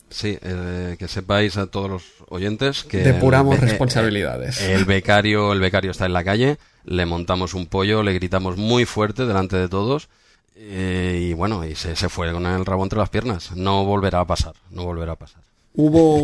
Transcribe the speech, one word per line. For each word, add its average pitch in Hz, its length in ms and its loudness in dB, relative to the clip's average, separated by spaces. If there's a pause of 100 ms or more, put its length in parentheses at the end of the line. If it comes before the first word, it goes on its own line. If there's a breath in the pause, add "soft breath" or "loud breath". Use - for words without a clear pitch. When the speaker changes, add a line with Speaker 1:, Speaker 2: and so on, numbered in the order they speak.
Speaker 1:
Sí, 104 320 -6
eh, 90 580 -6
que 90 80 -8
sepáis 98 500 0
a 98 100 -2
todos 98 220 -6
los 92 140 -8 (260)
oyentes 107 540 -2
que - 160 -4
Speaker 2:
Depuramos 131 560 4
Speaker 1:
el 131 60 2
be-, 127 40 6
eh, 120 60 4
Speaker 2:
responsabilidades. 101 920 -2
Speaker 1:
eh, 95 140 0
el 98 100 4
becario, 104 680 4
el 98 60 2
becario 95 320 2
está 92 140 -2
en 92 80 0
la 87 100 0
calle, 120 340 2 (280 soft breath)
le 90 200 0
montamos 87 500 -2
un 92 100 -4
pollo, 101 380 2
le 101 100 2
gritamos 92 440 -2
muy 113 280 2
fuerte 107 400 -2
delante 95 320 0
de 90 120 0
todos, 107 400 -2 (460 soft breath)
eh, 92 760 -4
y 85 40 -2
bueno, 90 320 -2
y 78 100 -10
se, 85 200 -8
se 92 140 -2
fue 85 240 -4
con 87 120 -4
el 92 200 -2
rabo 95 180 0
entre 101 160 -2
las 101 100 0
piernas. 107 460 -4
No 98 300 0
volverá 98 340 0
a 87 80 0
pasar, 82 260 -2 (160)
no 87 140 -10
volverá 82 300 -6
a - 20 -8
pasar. - 260 -20 (320)
Speaker 2:
Hubo 151 500 6